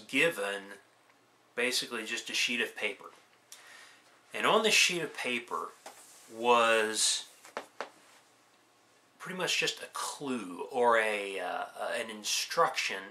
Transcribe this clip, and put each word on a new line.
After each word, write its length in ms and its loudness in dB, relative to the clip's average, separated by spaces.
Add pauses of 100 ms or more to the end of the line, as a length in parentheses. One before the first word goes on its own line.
given 680 -2 (840)
basically 480 -2
just 240 -6
a 60 -6
sheet 260 0
of 160 -2
paper. 300 -6 (1300)
And 120 0
on 160 6
this 120 4
sheet 260 4
of 160 -8
paper 520 -4 (680)
was 880 4 (1900)
pretty 200 -10
much 200 0
just 220 -2
a 140 -12
clue 760 -6
or 280 6
a, 420 0
uh, 240 -4 (160)
uh, 180 -2
an 120 -6
instruction 880 0 (120)